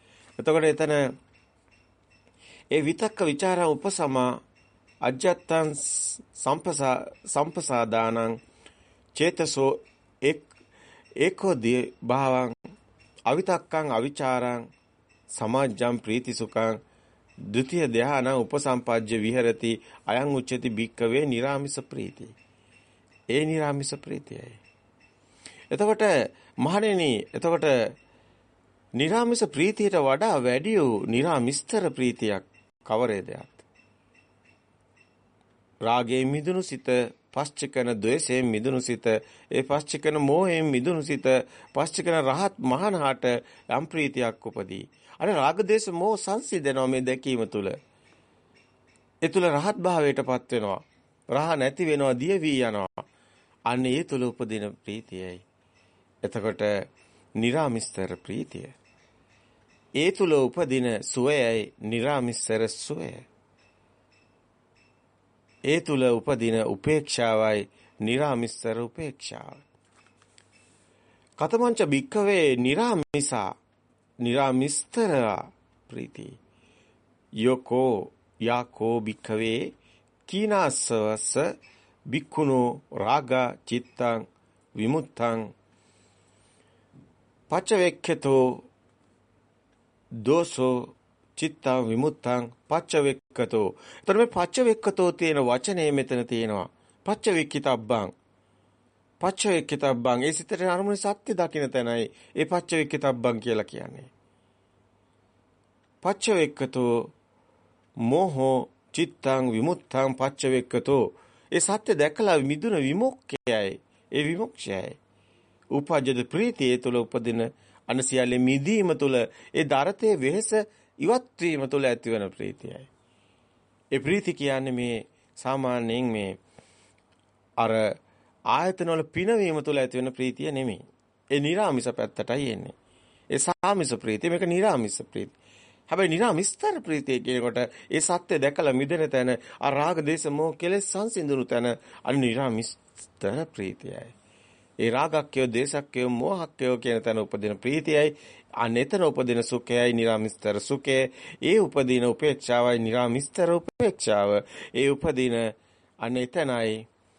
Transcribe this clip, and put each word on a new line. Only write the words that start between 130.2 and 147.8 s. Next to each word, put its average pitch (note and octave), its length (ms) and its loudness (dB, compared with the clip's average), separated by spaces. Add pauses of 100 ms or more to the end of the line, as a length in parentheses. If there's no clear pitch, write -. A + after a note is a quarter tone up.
නෙමෙයි. B2+ 320 -4 (460)
ඒ C#3 100 2
නිරාමිස D3 500 0
පැත්තටයි A#2 580 -4
එන්නේ. G2 260 -8 (560)
ඒ C3+ 80 0
සාමිස F3+ 560 0
ප්‍රීතිය, G#2+ 360 -2
මේක F3 140 0
නිරාමිස E3+ 580 0
ප්‍රීතිය. - 420 -12 (440)
හැබැයි F3+ 200 2
නිරාමිස්තර G3+ 720 0
ප්‍රීතිය C#3+ 420 -2
කියනකොට B2 380 -2 (280)
ඒ D3+ 140 0
සත්‍ය F3 380 0
දැකලා C#3+ 340 2
මිදෙන C#3 340 0
තැන B2+ 320 0 (180)
ආ C#3 140 0
රාග D#3 300 0
දේශ D3+ 280 -2
මොහ D3+ 260 -2
කෙලෙස් F#3 320 -2
සංසිඳුණු E3 580 -2
තැන A#2+ 220 0 (340)
අනු C3 180 0
නිරාමිස්තර A#2+ 1300 -4
ප්‍රීතියයි. - 680 -12 (640)
ඒ A2+ 120 2
රාගක්කයෝ, D3 580 0
දේශක්කයෝ, B2 640 -2
මෝහක්කයෝ C3 680 -2
කියන A2+ 240 -2
තැන A2+ 160 0
උපදින G#2 400 -4
ප්‍රීතියයි, D3+ 580 2 (380)